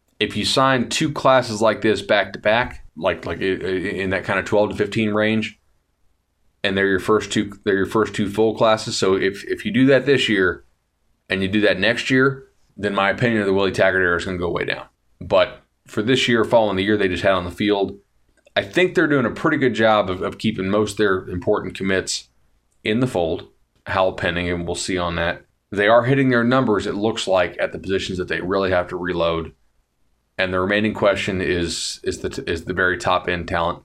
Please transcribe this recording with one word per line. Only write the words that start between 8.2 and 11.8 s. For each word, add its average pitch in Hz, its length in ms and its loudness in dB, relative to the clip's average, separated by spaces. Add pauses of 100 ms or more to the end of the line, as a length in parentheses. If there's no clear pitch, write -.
full 107 280 2
classes. 110 400 2
So 95 180 2
if, 95 300 -2
if 92 200 -6
you 101 60 -4
do 127 160 4
that 131 200 4
this 139 220 2
year 92 360 0 (640)
and 95 120 -2
you 95 60 0
do 104 140 0
that 95 180 4
next 113 320 0